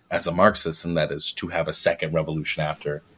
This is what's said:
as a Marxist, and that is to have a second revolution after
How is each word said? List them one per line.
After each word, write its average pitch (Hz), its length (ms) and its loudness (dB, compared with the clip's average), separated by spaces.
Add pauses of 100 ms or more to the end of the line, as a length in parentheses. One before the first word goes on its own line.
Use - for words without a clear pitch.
(100)
as 87 180 0
a - 40 0
Marxist, 180 520 4
and 85 120 -2
that 76 140 0
is 73 240 -6
to 87 140 -6
have 85 180 -2
a 82 60 -6
second 82 420 2
revolution 78 480 -2
after 76 400 -6 (160)